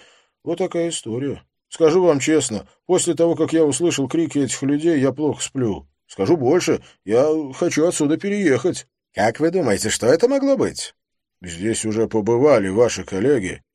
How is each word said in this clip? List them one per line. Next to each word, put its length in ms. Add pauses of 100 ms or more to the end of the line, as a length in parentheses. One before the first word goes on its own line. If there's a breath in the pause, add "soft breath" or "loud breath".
(440 soft breath)
Вот 140
такая 320
история. 540 (260)
Скажу 340
вам 160
честно, 480 (180 soft breath)
после 280
того, 220
как 160
я 140
услышал 420
крики 320
этих 220
людей, 380
я 120
плохо 300
сплю. 460 (200)
Скажу 300
больше, 460 (200 soft breath)
я 240 (260)
хочу 340
отсюда 300
переехать». 680 (280)
«Как 240
вы 120
думаете, 380
что 180
это 200
могло 300
быть?» 380 (480)
«Здесь 420
уже 220
побывали 600
ваши 340
коллеги. 580 (140)